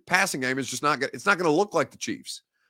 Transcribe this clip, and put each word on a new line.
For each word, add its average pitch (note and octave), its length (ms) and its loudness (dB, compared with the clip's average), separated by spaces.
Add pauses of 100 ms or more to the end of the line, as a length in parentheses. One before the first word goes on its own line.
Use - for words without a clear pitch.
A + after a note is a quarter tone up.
passing F3+ 340 0
game C3 180 0
is B2+ 100 -4
just B2+ 140 -6
not D3 180 2
gonna, C3 120 -2
it's B2+ 140 -14
not G3 120 4
gonna E3+ 120 2
look F#3+ 240 2
like C#3+ 160 0
the - 80 -20
Chiefs. - 440 -10 (280)